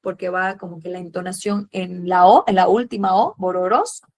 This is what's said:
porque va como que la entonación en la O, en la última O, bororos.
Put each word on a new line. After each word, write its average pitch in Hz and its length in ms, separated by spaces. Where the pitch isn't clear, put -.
porque 190 280
va 185 280
como 175 240
que 160 80
la 180 100
entonación 185 720
en 180 360
la 180 180
O, 240 200
en 202 100
la 185 120
última 196 480
O, 247 220
bororos. 185 640